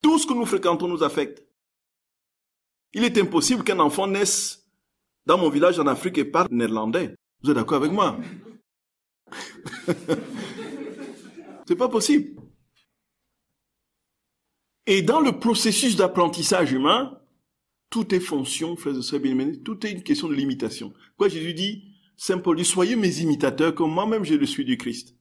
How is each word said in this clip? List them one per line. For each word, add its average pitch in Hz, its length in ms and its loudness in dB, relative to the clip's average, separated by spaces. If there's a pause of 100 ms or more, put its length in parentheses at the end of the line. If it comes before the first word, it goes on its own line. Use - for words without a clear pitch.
Tout 311 160 6
ce 302 80 0
que 262 80 0
nous 240 120 0
fréquentons 180 420 0
nous 165 140 0
affecte. 143 440 -4 (1500)
Il 214 120 0
est 233 120 2
impossible 190 480 2
qu'un 190 140 0
enfant 170 280 2
naisse - 640 -2 (580)
dans 170 120 4
mon 170 100 2
village 165 300 2
en 147 80 2
Afrique 151 320 0
et 135 60 2
parle 165 260 0
néerlandais. 120 640 -2 (300)
Vous 139 60 2
êtes 139 60 4
d'accord 123 200 0
avec 147 160 0
moi ? 185 260 0 (1120)
<laughs> - 560 -14 (1800)
C'est 175 80 2
pas 240 140 0
possible. - 500 0 (2500)
Et 196 160 4
dans 254 180 4
le 277 180 4
processus 220 560 2
d'apprentissage 175 800 2
humain, 185 480 2 (720)
tout 226 240 0
est 180 60 4
fonction, 160 560 -4
frères 143 200 -4
et 127 60 -6
sœurs 143 180 -4
bien-aimés, 135 400 -2
tout 220 260 -10
est 208 60 -4
une 180 100 -10
question 147 260 -2
de 151 60 -2
limitation. 127 600 -4 (140)
Pourquoi 202 200 2
Jésus 165 240 -4
dit, 202 320 -6 (320)
Saint 185 220 -2
Paul 180 180 2
dit, « 175 80 -2
Soyez 185 320 2
mes 175 220 0
imitateurs, 156 560 2
comme 160 180 0
moi-même 208 320 0
je 151 120 2
le 139 100 2
suis - 180 -4
du 123 140 -2
Christ. » - 420 -10